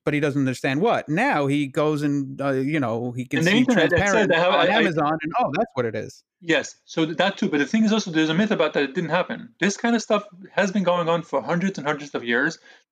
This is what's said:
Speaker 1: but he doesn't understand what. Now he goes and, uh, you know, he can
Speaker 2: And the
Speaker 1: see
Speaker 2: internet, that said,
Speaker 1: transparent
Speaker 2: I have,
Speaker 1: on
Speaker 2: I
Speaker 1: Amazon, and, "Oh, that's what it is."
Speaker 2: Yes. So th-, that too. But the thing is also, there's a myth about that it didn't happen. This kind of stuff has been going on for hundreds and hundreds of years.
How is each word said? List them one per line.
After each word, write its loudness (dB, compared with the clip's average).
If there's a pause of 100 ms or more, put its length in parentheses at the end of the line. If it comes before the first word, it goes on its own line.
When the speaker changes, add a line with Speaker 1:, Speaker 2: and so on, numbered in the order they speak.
Speaker 1:
but 0
he 0
doesn't 0
understand -2
what. 0
Now 0
he 0
goes 0
and, -2
uh, -2
you -2
know, -4
he -8
can -4
Speaker 2:
And 2
the 4
Speaker 1:
see 6
Speaker 2:
internet, 4
that 4
said, 2
Speaker 1:
transparent 2
Speaker 2:
I 2
have, 2
Speaker 1:
on 2
Speaker 2:
I 2
Speaker 1:
Amazon, 0
and, -6
"Oh, 0
that's -2
what -2
it -6
is." -10 (160)
Speaker 2:
Yes. 0 (100)
So -2
th-, -6
that 0
too. 0
But 2
the 2
thing 2
is 4
also, 0
there's 2
a 0
myth 2
about 0
that 2
it -4
didn't -4
happen. -4
This 0
kind 0
of -2
stuff 0 (280)
has 0
been -2
going 0
on 0
for -4
hundreds -2
and -10
hundreds -4
of -8
years. 0 (340)